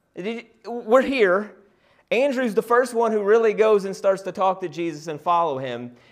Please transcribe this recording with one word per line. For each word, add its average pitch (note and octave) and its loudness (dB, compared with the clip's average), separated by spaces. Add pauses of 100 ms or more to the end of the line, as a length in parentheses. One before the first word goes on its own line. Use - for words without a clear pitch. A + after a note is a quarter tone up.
(160)
Did A3 -10 (180)
you, G#3 -12
we're A#3+ 2
here. G#3 0 (560)
Andrew's B3 0
the G#3+ 0
first A#3+ 2
one A3+ 0
who G#3 -2
really A3 4
goes G#3 4
and G3 -8
starts F#3+ 0
to F#3+ -8
talk F#3 -2
to F3+ -6
Jesus D#3 -8
and D3+ -8
follow E3+ 0
him. B2 -8 (180)